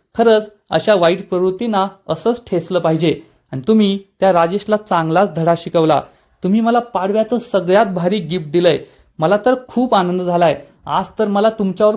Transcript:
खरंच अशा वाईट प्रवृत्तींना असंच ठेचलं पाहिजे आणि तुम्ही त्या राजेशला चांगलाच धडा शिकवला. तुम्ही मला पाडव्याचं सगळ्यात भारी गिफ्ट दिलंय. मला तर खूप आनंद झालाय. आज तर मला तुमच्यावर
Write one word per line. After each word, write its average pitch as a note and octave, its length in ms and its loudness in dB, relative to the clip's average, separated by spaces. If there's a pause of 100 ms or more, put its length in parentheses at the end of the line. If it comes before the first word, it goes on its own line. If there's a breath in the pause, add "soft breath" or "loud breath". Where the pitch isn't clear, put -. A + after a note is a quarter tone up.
(180 soft breath)
खरंच A3 320 2 (200)
अशा E3 240 0
वाईट F3 340 0
प्रवृत्तींना F#3+ 580 -2 (220)
असंच A3+ 420 -4
ठेचलं F3+ 280 -2
पाहिजे D#3+ 420 0 (320 loud breath)
आणि C3+ 160 -8
तुम्ही G#3 300 2 (220)
त्या F#3+ 120 4
राजेशला F3 440 0
चांगलाच E3+ 580 0
धडा E3 240 0
शिकवला. D#3 440 0 (420 soft breath)
तुम्ही G3+ 160 2
मला A#3 180 2
पाडव्याचं G#3+ 600 -2
सगळ्यात G3 480 0
भारी F#3 320 -2
गिफ्ट E3 280 -6
दिलंय. E3 320 2 (400 loud breath)
मला E3 180 2
तर B3 180 0 (140)
खूप A#3+ 260 -2
आनंद F3+ 280 0
झालाय. F3 400 0 (240 loud breath)
आज F3 200 -4 (120)
तर A3 100 0
मला G3+ 220 0
तुमच्यावर G#3+ 460 0